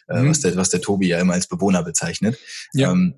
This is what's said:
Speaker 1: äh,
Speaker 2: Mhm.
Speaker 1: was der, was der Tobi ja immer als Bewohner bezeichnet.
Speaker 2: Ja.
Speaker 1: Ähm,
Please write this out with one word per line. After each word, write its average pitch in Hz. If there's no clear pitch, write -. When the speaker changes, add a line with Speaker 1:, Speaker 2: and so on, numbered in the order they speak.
Speaker 1:
äh, 87
Speaker 2:
Mhm. 139
Speaker 1:
was 156
der, 90
was 92
der 92
Tobi 98
ja 85
immer 90
als 90
Bewohner 90
bezeichnet. 85
Speaker 2:
Ja. 131
Speaker 1:
Ähm, 90